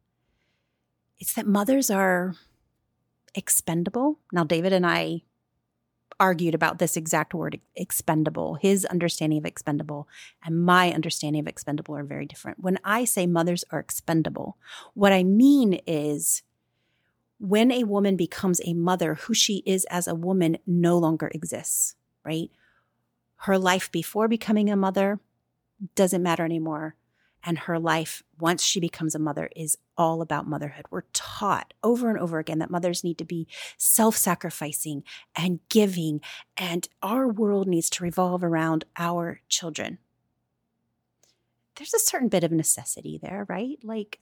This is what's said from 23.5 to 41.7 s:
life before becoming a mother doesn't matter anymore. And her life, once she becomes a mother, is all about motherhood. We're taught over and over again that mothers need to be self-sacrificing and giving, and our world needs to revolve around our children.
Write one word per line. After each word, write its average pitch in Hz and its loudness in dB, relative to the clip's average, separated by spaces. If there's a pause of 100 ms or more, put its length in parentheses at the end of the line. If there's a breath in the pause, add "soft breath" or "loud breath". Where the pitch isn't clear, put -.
life 185 2
before 208 0
becoming 214 2
a 202 2
mother 196 0 (760)
doesn't 185 2
matter 170 0
anymore. 156 -4 (520)
And 170 -2
her 170 -2
life, 160 -2 (160)
once 165 0
she - 0
becomes 165 -4
a 156 -4
mother, 156 -4
is 156 -4 (200)
all 165 2
about 160 -4
motherhood. 147 -8
We're 180 -8 (100)
taught - -4 (100)
over 240 2
and 220 0
over 165 -2
again 160 -4
that 165 -4
mothers 175 -2
need 170 -4
to 175 -10
be 165 -6 (300 loud breath)
self-sacrificing 160 0 (320 loud breath)
and 175 0 (100)
giving, 175 2 (360 loud breath)
and 175 -4 (160)
our 254 0
world 202 2
needs 170 2
to - -6
revolve 180 0
around 160 0 (120)
our 170 -4
children. - -6 (1800)